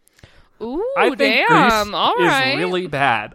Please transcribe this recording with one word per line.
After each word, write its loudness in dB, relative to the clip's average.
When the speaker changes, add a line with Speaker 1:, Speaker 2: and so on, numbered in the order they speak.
Speaker 1:
Ooh, -6
Speaker 2:
I 2
think -4
Speaker 1:
damn. 2
Speaker 2:
Grease 2
Speaker 1:
All 0
Speaker 2:
is 2
Speaker 1:
right. 0
Speaker 2:
really -4
bad. -2